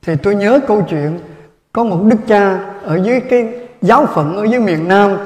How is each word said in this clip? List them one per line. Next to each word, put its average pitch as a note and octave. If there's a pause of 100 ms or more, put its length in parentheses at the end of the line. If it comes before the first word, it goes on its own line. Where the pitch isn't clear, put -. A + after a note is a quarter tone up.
thì D#3+
tôi G3+
nhớ G#3
câu G#3
chuyện D#3 (540)
có A#3
một F#3
đức A3 (100)
cha G3+ (240)
ở E3+
dưới A#3+
cái A#3+ (200)
giáo A#3
phận D#3+
ở G#3
dưới A#3
miền E3+
Nam G3